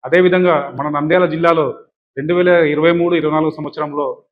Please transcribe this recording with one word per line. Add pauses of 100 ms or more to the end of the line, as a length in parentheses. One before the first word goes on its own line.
అదేవిధంగా
మన
నంద్యాల
జిల్లాలో (460)
రెండు
వేల
ఇరవై
మూడు
ఇరవై
నాలుగు
సంవత్సరంలో